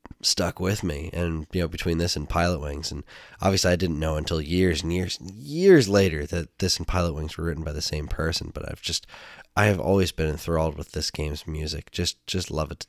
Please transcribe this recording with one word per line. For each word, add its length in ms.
stuck 380
with 240
me. 300
And, 400
you 80
know, 80
between 300
this 180
and 120
Pilot 320
Wings, 300
and 140
obviously 300
I 60
didn't 240
know 160
until 240
years 420
and 100
years 280
and 100
years 580
later 380
that 320
this 180
and 100
Pilot 280
Wings 220
were 80
written 180
by 100
the 100
same 260
person, 440
but 160
I've 140
just, 240
I 100
have 140
always 320
been 160
enthralled 500
with 140
this 180
game's 380
music. 420
Just, 380
just 240
love 180
it 100
to 80